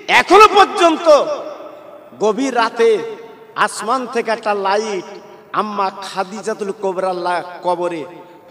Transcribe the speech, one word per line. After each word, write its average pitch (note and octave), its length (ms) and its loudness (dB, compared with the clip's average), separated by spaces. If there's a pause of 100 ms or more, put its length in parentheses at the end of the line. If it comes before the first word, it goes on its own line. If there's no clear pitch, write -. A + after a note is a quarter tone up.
এখনো E4 400 8
পর্যন্ত E4+ 760 4 (960)
গভীর A#3+ 360 0
রাতে A3+ 600 2 (400)
আসমান A3 500 -2
থেকে A3+ 240 -4
একটা G#3+ 240 -2
লাইট G3+ 500 -2 (480)
আম্মা G3+ 380 -2
খাদিজাতুল G3 800 -8
কোবরার F#3 440 -4
লা-, F3+ 260 -4 (200)
কবরে F3 420 -4 (460)